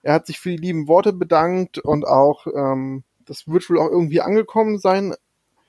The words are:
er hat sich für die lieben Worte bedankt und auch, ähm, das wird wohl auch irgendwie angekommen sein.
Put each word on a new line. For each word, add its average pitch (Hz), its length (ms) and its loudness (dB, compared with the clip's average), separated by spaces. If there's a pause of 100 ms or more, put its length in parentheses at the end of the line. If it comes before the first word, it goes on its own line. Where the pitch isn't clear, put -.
er 147 120 0
hat 160 140 0
sich 165 120 -12
für 180 100 -8
die 175 80 -4
lieben 160 300 -4
Worte 190 260 4
bedankt 175 680 -2
und 147 280 -2
auch, 139 400 4
ähm, 135 560 -4 (220)
das - 220 -16
wird 170 220 -2
wohl 170 100 4
auch 160 100 2
irgendwie 165 320 0
angekommen 214 580 0
sein. 196 340 0 (560)